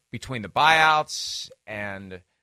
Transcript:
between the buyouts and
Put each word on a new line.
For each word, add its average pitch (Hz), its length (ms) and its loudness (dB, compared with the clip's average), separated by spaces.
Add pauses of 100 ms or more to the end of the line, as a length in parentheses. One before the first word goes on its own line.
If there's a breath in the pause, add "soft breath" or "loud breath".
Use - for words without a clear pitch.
(100)
between 120 320 -10
the 95 80 -10
buyouts 156 960 2 (180)
and 98 540 -10 (220)